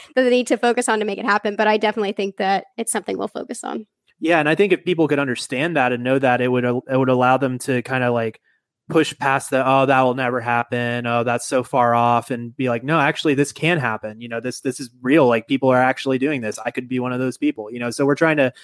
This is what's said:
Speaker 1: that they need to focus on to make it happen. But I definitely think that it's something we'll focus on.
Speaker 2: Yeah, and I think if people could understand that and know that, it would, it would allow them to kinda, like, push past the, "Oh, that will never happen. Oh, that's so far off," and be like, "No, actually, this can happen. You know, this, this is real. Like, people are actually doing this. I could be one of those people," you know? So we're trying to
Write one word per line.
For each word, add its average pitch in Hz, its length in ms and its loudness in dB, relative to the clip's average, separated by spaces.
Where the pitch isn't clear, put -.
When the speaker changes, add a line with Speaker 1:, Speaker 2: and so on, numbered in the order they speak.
Speaker 1:
that 254 80 4
they 247 60 4
need 247 180 2
to 247 100 2
focus 240 300 0
on 220 100 2
to 214 60 -2
make 202 160 -4
it - 40 -8
happen. 202 320 0
But 214 120 2
I 214 80 4
definitely 214 360 -2
think 196 260 -6
that 190 260 0
it's 233 160 -6
something 196 240 -6
we'll 196 120 -6
focus - 340 -12
on. 220 240 -10
Speaker 2:
Yeah, 160 200 2
and 151 100 2
I 160 60 2
think 190 180 2
if 160 120 0
people 165 240 2
could 143 100 0
understand 139 580 -4
that 123 160 2
and 120 120 -4
know 131 140 2
that, 127 220 2
it 123 80 0
would, 127 160 0
it 123 260 -2
would 131 180 2
allow 127 300 4
them 127 220 -2
to 123 220 -2
kinda, 127 300 -2
like, 113 280 -4
push - 300 2
past 135 320 0
the, 131 160 0
"Oh, 135 200 4
that 135 160 4
will 123 120 2
never 127 260 -2
happen. 120 640 -2
Oh, 120 180 0
that's 120 220 -2
so 127 180 0
far 120 300 2
off," 120 360 2
and 120 260 -8
be 131 120 -2
like, 120 160 -4
"No, 156 160 0
actually, 151 340 0
this 139 160 0
can 165 280 -2
happen. 110 420 -6
You 120 80 -14
know, 117 100 -8
this, 123 220 -8
this 131 200 -6
is 120 100 -12
real. 131 260 4
Like, 117 220 2
people 135 220 2
are 127 120 4
actually 131 360 0
doing 139 220 -2
this. 107 180 -8
I 113 120 -8
could 127 180 -8
be 127 120 -4
one 127 120 -4
of 123 60 -4
those 127 200 -4
people," 143 320 -4
you 120 100 -12
know? 120 100 -4
So 139 160 0
we're 143 100 4
trying 160 200 2
to 131 160 2